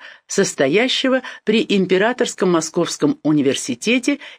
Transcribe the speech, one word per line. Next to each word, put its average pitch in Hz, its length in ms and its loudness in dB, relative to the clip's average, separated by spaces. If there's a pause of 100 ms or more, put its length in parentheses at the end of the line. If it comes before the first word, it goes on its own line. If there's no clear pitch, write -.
(280)
состоящего 208 920 0 (240)
при 220 200 2
Императорском 196 840 0
Московском 160 720 -2
университете 156 960 0 (200)